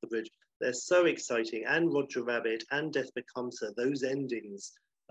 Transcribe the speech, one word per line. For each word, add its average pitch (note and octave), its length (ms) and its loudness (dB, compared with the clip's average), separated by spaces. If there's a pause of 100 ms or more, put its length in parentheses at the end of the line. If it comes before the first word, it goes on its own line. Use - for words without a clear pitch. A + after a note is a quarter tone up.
the A2 80 -10
bridge, A2+ 200 -2 (300)
they're B2 140 0
so F3+ 320 4
exciting. A2+ 600 0
And D#3 280 4
Roger C#3 320 0
Rabbit A#2 460 0
and D3 200 -2
Death C3+ 240 0
Becomes B2 460 -6
Her, G#2 160 -2
those C3 260 0
endings, A#2 720 -4 (380)